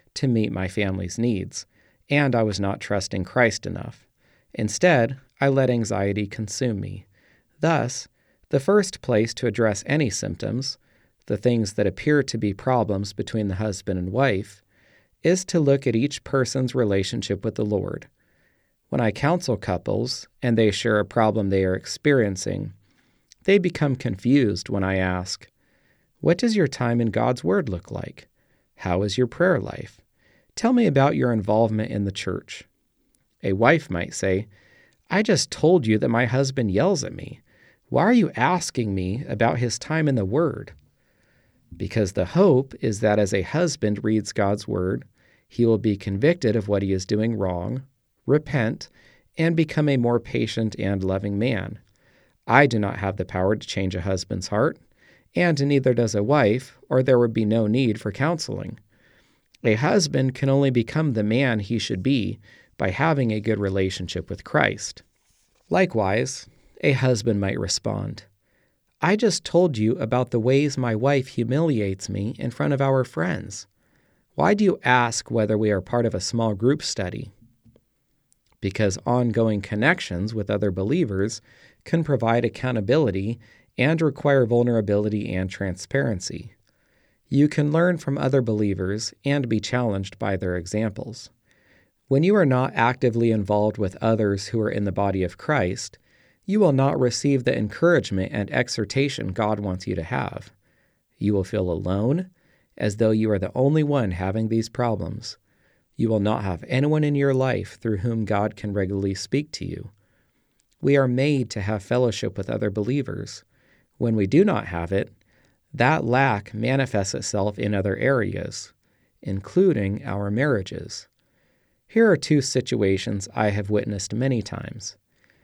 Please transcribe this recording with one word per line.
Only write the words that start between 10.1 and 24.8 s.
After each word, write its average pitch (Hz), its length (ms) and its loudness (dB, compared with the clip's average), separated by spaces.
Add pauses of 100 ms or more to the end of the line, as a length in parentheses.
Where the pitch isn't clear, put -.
the 110 100 -2
things 113 380 2
that 101 120 2
appear 147 360 2
to - 140 -6
be 104 160 -2
problems 104 600 -2
between 107 340 -4
the 95 80 -2
husband 98 420 -4
and 90 140 -4
wife, 107 500 0 (600)
is 180 220 2
to 170 160 0
look 139 260 2
at 117 80 2
each 131 300 -2
person's 131 500 -2
relationship 101 720 0
with 113 100 -4
the 113 80 -2
Lord. 98 440 -4 (840)
When 139 100 -2
I 110 120 2
counsel 143 440 0
couples 104 720 -4 (140)
and 120 160 2
they 113 120 4
share 107 300 0
a 101 60 0
problem 107 440 0
they 95 140 2
are 92 100 2
experiencing, 101 1000 -2 (720)
they 196 120 6
become 151 380 0
confused 117 720 0
when 98 160 -2